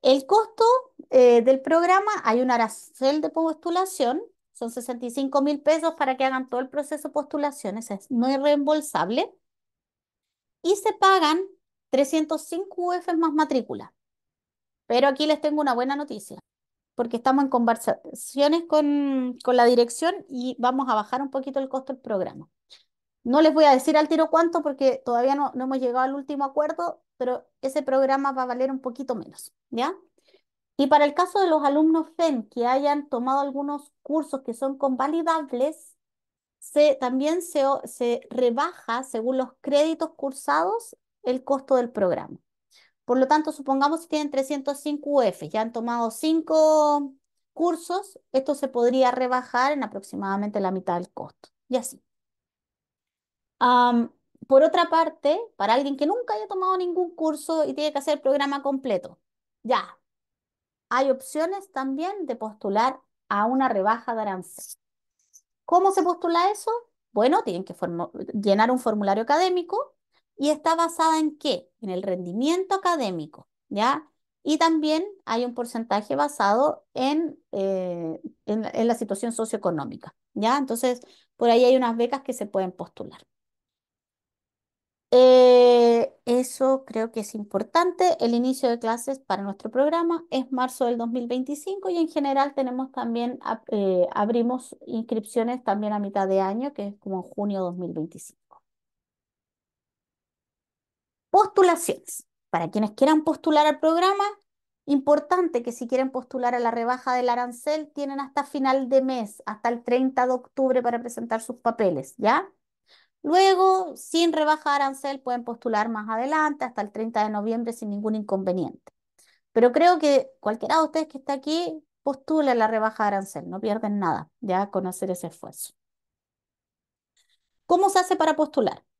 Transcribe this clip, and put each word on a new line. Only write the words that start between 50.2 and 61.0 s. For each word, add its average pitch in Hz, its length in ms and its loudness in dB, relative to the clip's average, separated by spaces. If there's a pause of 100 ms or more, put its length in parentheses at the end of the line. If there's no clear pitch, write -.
la 190 120 -2
mitad 185 240 -4
del 175 160 -6
costo, - 380 -16 (200)
y 254 80 0
así. - 240 -8 (1600)
Am, 247 520 4 (360)
por 269 160 8
otra 330 260 2
parte, 320 500 0 (160)
para 214 200 0
alguien 277 220 -2
que 294 100 -2
nunca 480 260 -2
haya 427 140 -6
tomado 381 300 -2
ningún 359 360 -4
curso 311 500 -2
y 294 120 -4
tiene 302 160 -4
que 294 80 -4
hacer 302 160 -2
el 294 60 -14
programa 277 420 0
completo, 269 560 -4 (420)
ya, - 380 -4 (880)
hay 269 220 2